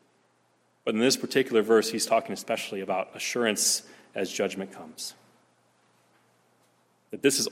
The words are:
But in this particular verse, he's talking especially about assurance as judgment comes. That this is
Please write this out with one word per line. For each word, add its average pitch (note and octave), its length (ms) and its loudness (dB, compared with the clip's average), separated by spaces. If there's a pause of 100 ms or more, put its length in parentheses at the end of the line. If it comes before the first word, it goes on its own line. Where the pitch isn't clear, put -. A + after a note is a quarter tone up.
(840)
But A#2+ 120 -2
in A2 40 0
this B2+ 160 4
particular B2+ 460 2
verse, G#2+ 300 4
he's A2 140 -4
talking A2 280 0
especially G#2 480 -6
about F#2+ 340 -4
assurance - 680 0 (300)
as G2 160 -4
judgment F#2+ 440 -4
comes. - 400 -14 (2000)
That F#2+ 100 -12
this C#3 180 4
is A#2 120 0